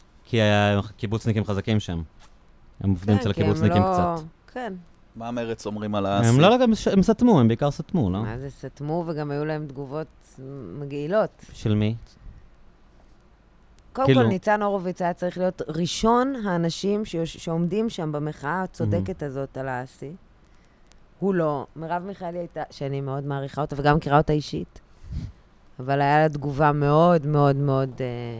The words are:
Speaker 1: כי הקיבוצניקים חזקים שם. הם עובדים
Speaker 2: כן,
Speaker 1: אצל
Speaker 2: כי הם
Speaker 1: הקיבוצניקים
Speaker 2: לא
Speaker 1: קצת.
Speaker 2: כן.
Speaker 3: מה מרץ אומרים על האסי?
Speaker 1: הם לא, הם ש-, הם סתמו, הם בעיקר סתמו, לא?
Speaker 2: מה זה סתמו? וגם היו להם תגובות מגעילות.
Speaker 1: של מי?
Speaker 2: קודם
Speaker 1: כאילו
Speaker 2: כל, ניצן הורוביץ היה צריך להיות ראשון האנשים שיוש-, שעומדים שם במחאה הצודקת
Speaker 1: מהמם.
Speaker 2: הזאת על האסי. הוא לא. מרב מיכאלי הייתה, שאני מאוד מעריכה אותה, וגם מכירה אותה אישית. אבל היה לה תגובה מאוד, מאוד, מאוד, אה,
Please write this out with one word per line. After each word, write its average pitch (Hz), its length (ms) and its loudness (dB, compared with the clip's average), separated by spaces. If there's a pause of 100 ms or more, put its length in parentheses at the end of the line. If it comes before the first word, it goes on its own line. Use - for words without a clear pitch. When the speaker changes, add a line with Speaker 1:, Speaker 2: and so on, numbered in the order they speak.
(240)
Speaker 1:
כי 117 180 0
הקיבוצניקים 104 1000 2
חזקים 104 360 0
שם. 82 220 -6 (760)
הם 98 100 0
עובדים 95 260 2
Speaker 2:
כן, 101 40 2
Speaker 1:
אצל 101 120 0
Speaker 2:
כי - 100 -2
הם - 80 2
Speaker 1:
הקיבוצניקים 170 320 4
Speaker 2:
לא 190 100 2 (240)
Speaker 1:
קצת. 156 80 -10 (280)
Speaker 2:
כן. 247 200 -8 (440)
Speaker 3:
מה 117 140 -10
מרץ 117 360 -6
אומרים 104 280 -4
על 101 120 0
האסי? 101 220 4
Speaker 1:
הם 123 120 6
לא, 196 220 8
הם 226 120 4
ש-, - 140 -2
הם 190 140 6
סתמו, 226 380 6
הם 113 80 6
בעיקר 143 220 0
סתמו, 135 400 -2
לא? 92 120 -2
Speaker 2:
מה 110 160 -6
זה 135 120 -12
סתמו? 147 560 -8
וגם 151 240 -6
היו 143 140 -4
להם 156 240 -6
תגובות 139 380 -10 (760)
מגעילות. 147 500 -2 (220)
Speaker 1:
של 107 220 -2
מי? 107 200 0 (2000)
Speaker 2:
קודם 262 140 0
Speaker 1:
כאילו 135 160 6
Speaker 2:
כל, 113 60 4
ניצן 208 340 0
הורוביץ 190 400 -2
היה 175 100 0
צריך 180 260 -6
להיות 180 300 -2
ראשון 226 680 0 (120)
האנשים 185 580 -2
שיוש-, 165 340 -6
שעומדים 175 520 -2
שם 156 220 -6
במחאה 151 500 -6
הצודקת 104 600 -4
Speaker 1:
מהמם. 147 100 -6
Speaker 2:
הזאת 135 240 -8
על 135 120 -8
האסי. 131 440 -10 (1080)
הוא 190 160 0
לא. 151 320 -2 (100)
מרב 160 300 -6
מיכאלי 175 320 -10
הייתה, 165 320 -8
שאני 139 300 -6
מאוד 139 240 -6
מעריכה 139 360 -6
אותה, 147 180 -6
וגם 147 180 4
מכירה 147 220 2
אותה 156 140 2
אישית. - 480 -4 (1000)
אבל 139 200 0
היה 143 220 4
לה 156 60 4
תגובה 143 440 0
מאוד, 147 540 4
מאוד, 143 300 4
מאוד, 135 340 0 (100)
אה, 131 60 -4 (340)